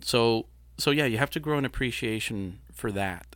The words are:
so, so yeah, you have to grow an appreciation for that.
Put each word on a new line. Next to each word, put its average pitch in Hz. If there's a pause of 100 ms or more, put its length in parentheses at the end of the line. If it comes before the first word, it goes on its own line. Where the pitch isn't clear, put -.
so, 117 (300)
so -
yeah, 147
you 113
have 139
to 160
grow 151
an 139
appreciation 110 (140)
for -
that. 95